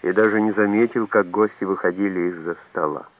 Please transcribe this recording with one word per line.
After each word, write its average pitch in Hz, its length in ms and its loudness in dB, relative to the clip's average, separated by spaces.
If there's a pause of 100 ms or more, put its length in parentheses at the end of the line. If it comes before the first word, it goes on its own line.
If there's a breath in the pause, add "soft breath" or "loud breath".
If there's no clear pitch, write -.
и 90 120 -2
даже 107 280 2
не 107 120 0
заметил, 107 540 2
как 101 240 2
гости 104 340 0
выходили 92 680 -2
из-за 85 260 -8 (140)
стола. 76 360 -4 (140)